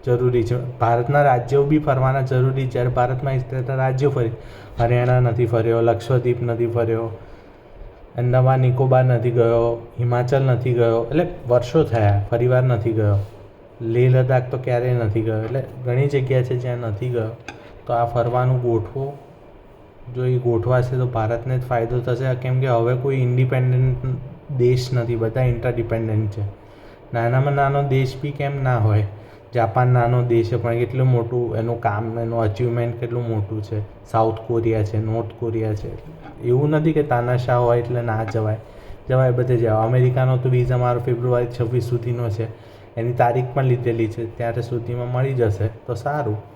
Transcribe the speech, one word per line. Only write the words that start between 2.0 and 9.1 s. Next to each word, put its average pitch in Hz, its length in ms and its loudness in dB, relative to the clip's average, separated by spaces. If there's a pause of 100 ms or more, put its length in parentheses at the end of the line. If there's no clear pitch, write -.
જરૂરી 131 460 0
છે. - 20 -4
જ્યારે 123 200 0
ભારતમાં 127 440 0
એક 131 360 -4
રાજ્યો 131 400 0
ફરી, 120 220 0 (480)
હરિયાણા 123 400 4
નથી 117 260 2
ફર્યો, 113 360 2
લક્ષદ્વીપ 123 600 0
નથી 117 260 -2
ફર્યો, 113 380 0 (1120)
અંદમાન 127 420 4
નિકોબાર 127 460 4
નથી 120 260 2